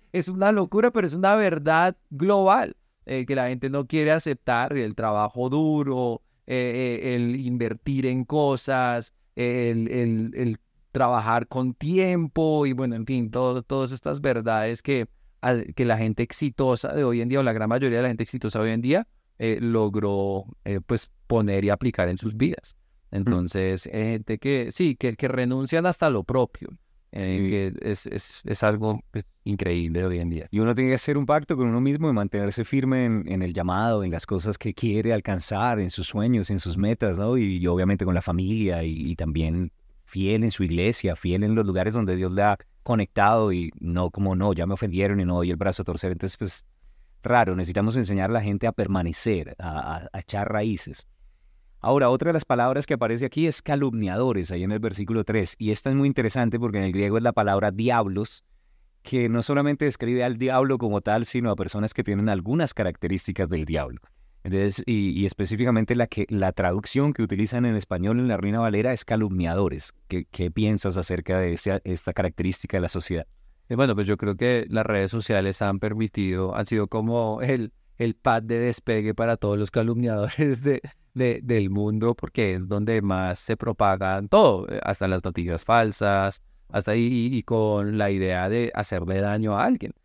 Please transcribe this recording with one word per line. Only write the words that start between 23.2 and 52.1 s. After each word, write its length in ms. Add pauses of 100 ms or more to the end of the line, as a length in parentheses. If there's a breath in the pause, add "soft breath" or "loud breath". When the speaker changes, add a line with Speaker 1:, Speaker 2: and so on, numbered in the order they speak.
Speaker 1:
hay 100
gente 360
que, 320
sí, 240
que, 200
que 120
renuncian 580
hasta 240
lo 140
propio, 460 (420)
eh, 280
Speaker 2:
Sí. 100
Speaker 1:
que 400
es, 180
es, 380
es 180
algo, 360 (120)
pues, 140 (180)
increíble 640
hoy 140
en 100
día. 220
Speaker 2:
Y 80
uno 160
tiene 160
que 40
hacer 220
un 80
pacto 300
con 120
uno 120
mismo 300
y 40
mantenerse 520
firme 400
en, 260
en 100
el 120
llamado, 500
en 80
las 140
cosas 320
que 160
quiere 400
alcanzar, 640
en 120
sus 160
sueños, 420
en 100
sus 180
metas, 400
¿no? 200
Y, 200
y 100
obviamente 380
con 80
la 80
familia 640
y, 280
y 40
también 560 (340)
fiel 380
en 80
su 120
iglesia, 520
fiel 280
en 120
los 100
lugares 280
donde 220
Dios 160
le 100
ha 160 (240)
conectado 720
y 260
no 300
como, 260
"No, 180
ya 120
me 80
ofendieron 460
y 60
no 100
doy 160
el 40
brazo 280
a 20
torcer". 260
Entonces, 260
pues, 280 (560)
raro, 340
necesitamos 400
enseñar 340
a 40
la 80
gente 240
a 60
permanecer, 880
a, 380
a, 140
a 80
echar 320
raíces. 560 (720)
Ahora, 300
otra 200